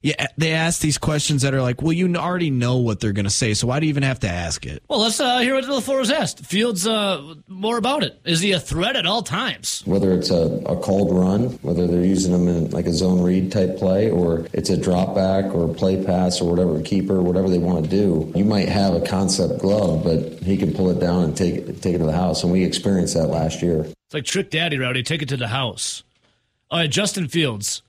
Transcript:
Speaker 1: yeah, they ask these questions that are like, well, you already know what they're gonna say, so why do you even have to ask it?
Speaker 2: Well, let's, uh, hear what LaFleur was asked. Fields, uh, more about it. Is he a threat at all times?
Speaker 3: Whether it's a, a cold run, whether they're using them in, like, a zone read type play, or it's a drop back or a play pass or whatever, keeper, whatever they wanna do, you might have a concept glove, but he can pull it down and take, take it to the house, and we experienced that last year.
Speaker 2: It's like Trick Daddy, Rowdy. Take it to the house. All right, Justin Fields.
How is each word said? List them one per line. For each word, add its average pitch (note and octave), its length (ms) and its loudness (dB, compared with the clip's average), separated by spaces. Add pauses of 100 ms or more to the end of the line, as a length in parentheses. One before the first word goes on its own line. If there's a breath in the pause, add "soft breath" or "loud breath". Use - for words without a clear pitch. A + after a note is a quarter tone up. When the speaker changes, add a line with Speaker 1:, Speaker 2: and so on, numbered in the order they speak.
Speaker 1:
yeah, D3 220 -2 (100)
they D#3+ 140 0
ask D#3+ 300 0
these D3+ 160 0
questions D3 460 0
that C3+ 100 2
are C3+ 80 2
like, B2 200 0
well, D#3+ 120 0
you F3 240 0
already F3 320 -2
know B2 260 0
what A#2 240 0
they're G#2+ 140 -2
gonna G2 160 0
say, G#2+ 240 0
so A#2 140 -2
why B2+ 120 0
do D#3+ 60 0
you D#3 40 2
even C#3+ 140 0
have C3 160 -2
to - 80 -2
ask F2 380 -6
it? - 240 -10
Speaker 2:
Well, C#4 100 0
let's, A3 220 0
uh, B3+ 180 2
hear B3 160 2
what C4+ 80 0
LaFleur C4+ 340 -2
was B3+ 140 0
asked. B3 340 -2
Fields, G3+ 400 -2
uh, G3 500 -2 (120)
more G#3 300 -4
about B3+ 260 0
it. - 220 -6
Is E3 160 0
he G3+ 100 2
a F3+ 80 2
threat G3 380 -2
at F#3+ 80 -2
all G#3 160 0
times? - 640 -6
Speaker 3:
Whether G2 260 2
it's F2+ 180 0
a, E2 360 2
a - 160 -2
cold G2 360 2
run, G2+ 340 2 (100)
whether F2 260 0
they're F2 160 2
using F2+ 300 2
them F2+ 160 2
in, E2 220 0
like, - 140 -2
a F2+ 60 0
zone F2+ 300 2
read F#2 320 2
type F#2 240 0
play, G2 320 2
or E2 420 0
it's - 180 -4
a F#2+ 60 2
drop F2+ 400 0
back F#2+ 300 2 (100)
or E2 160 0
a - 20 -4
play F#2+ 300 0
pass F2+ 380 0
or F2 80 2
whatever, E2+ 320 2
keeper, F#2+ 400 0
whatever F2+ 280 2
they F2+ 100 2
wanna E2 280 0
do, E2+ 480 2
you F#2 80 2
might G#2 240 2
have G2 280 2
a E2 120 2
concept F#2 540 0
glove, F#2+ 420 2
but E2 400 -2
he F#2+ 140 0
can F#2 160 0
pull F#2+ 160 2
it F2 100 2
down F2 240 2
and D2+ 140 0
take, F2 280 0 (140)
take F2+ 160 0
it E2+ 40 0
to D#2+ 60 2
the D#2 60 2
house, E2+ 320 0
and F2+ 80 2
we F#2 140 4
experienced F2+ 480 0
that E2 140 2
last D#2+ 340 -2
year. E2 240 2
Speaker 2:
It's - 280 -18
like D3 120 -6
Trick F#3+ 240 -4
Daddy, D#3+ 280 -2
Rowdy. B2+ 240 -2
Take D3 200 -4
it C#3 80 -6
to B2+ 80 -2
the A#2+ 100 -4
house. A#2 560 -6 (680)
All E3+ 100 -2
right, E3 120 0
Justin F#3 380 -2
Fields. A#2+ 600 -2